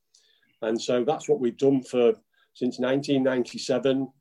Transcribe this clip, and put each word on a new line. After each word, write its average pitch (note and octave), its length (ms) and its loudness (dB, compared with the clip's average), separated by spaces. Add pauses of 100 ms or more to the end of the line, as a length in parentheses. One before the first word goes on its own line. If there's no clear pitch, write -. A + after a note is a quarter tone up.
(600)
And A2+ 200 -2
so B2 220 0
that's D3 240 0
what D3 140 2
we've A#2+ 160 -2
done C3+ 260 4
for, A#2+ 300 2 (400)
since B2 260 -4
nineteen C#3 420 0
ninety-seven. C3 880 -2 (140)